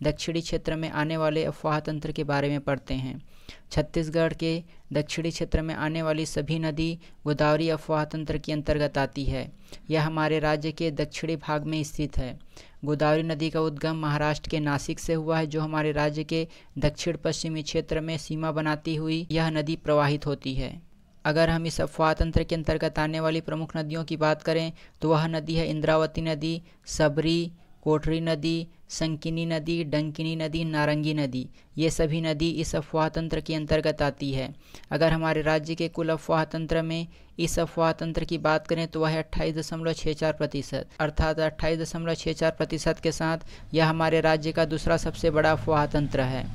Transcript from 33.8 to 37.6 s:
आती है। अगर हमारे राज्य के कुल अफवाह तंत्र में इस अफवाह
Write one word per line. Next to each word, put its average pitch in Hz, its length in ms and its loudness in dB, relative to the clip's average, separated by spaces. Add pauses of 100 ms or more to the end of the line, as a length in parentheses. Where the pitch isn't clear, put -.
आती 139 300 -2
है। 131 220 -4 (360)
अगर 156 220 4
हमारे 160 300 2
राज्य 156 320 2
के 165 140 0
कुल 165 200 -2
अफवाह 160 360 2
तंत्र 160 380 0
में 165 240 -2 (320)
इस 170 200 0
अफवाह 165 340 2